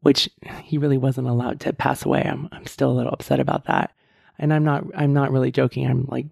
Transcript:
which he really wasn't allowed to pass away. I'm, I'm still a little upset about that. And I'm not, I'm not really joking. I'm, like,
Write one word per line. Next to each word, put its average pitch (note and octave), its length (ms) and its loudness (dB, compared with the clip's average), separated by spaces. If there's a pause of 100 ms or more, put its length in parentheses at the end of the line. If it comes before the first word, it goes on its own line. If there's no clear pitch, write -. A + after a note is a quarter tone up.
which - 280 4 (360)
he D#3 140 -2
really C#3 200 2
wasn't B2+ 300 0
allowed B2 320 -2
to - 120 -2
pass - 320 -2
away. - 200 2
I'm, - 260 -6
I'm - 160 -18
still - 240 0
a B2+ 60 2
little A#2+ 160 -2
upset - 260 -2
about - 280 -2
that. - 260 0 (440)
And D3 160 0
I'm D3+ 120 2
not, D3 180 2 (140)
I'm C#3+ 180 2
not C#3 160 2
really C3 220 2
joking. C3 340 0
I'm, B2+ 200 0
like, C3 260 -6